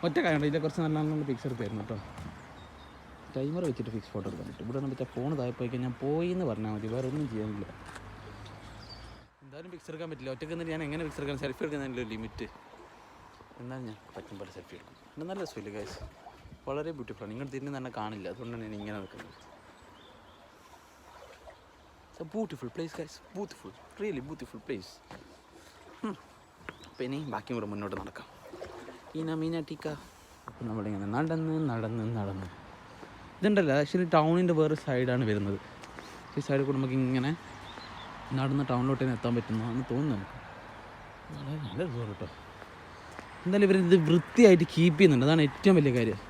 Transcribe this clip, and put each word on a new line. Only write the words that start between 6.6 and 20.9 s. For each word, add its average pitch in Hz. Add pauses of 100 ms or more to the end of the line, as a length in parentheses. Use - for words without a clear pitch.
മതി, 107
വേറെ 131
ഒന്നും 147
ചെയ്യാനില്ല. 107 (1800)
എന്തായാലും 151
പിക്സ് 160
എടുക്കാൻ 160
പറ്റില്ല. 131
ഒറ്റയ്ക്ക് 156
നിന്നിട്ട് 165
ഞാൻ 160
എങ്ങനെ 156
പിക്സ് 151
എടുക്കാൻ, 139
സെൽഫി 131
എടുക്കുന്നതിൻ്റെ 139
ഒരു 107
ലിമിറ്റ്. 110 (1120)
എന്നാലും 127
ഞാൻ 107 (200)
പറ്റും 101
പോലെ 92
സെൽഫി 92
എടുക്കും. - (160)
പിന്നെ 151
നല്ല 196
രസമില്ല 104
ഗൈസ്, 92 (720)
വളരെ 151
ബ്യൂട്ടിഫുൾ 117
ആണ്. 101
നിങ്ങൾ 131
തിരിഞ്ഞ് 135
തന്നെ 127
കാണില്ല, 107
അതുകൊണ്ടാണ് 117
ഞാൻ 107
ഇങ്ങനെ 104
നിൽക്കുന്നത്. - (2750)